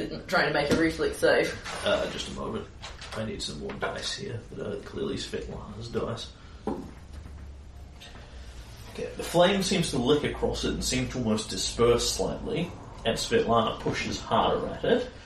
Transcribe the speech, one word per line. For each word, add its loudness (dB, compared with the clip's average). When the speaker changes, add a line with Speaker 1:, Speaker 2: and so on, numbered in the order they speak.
Speaker 1:
Is -6
it -10
trying 4
to 0
make 4
a 4
reflex 2
save? 4
Speaker 2:
Uh, 2
just -6
a -8
moment. -6
I -4
need -6
some -6
more -6
dice -4
here -6
that -6
are -4
clearly -4
Svetlana's -8
dice. -4
Okay, -6
the -6
flame 6
seems 4
to 0
lick 6
across 0
it 2
and -2
seem 0
to -4
almost 2
disperse 4
slightly, -2
and 2
Svetlana 4
pushes -2
harder 2
at -8
it. 4